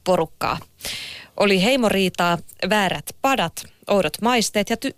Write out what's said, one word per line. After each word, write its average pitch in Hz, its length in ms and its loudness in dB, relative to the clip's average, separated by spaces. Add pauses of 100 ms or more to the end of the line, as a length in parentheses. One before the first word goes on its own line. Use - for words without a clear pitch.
porukkaa. - 540 0 (800)
Oli 196 260 4
heimoriitaa, 190 760 2 (320)
väärät 185 360 0 (160)
padat, 226 440 0 (220)
oudot 180 340 0
maisteet 214 480 0
ja 233 60 -2 (100)
ty-, 269 120 -6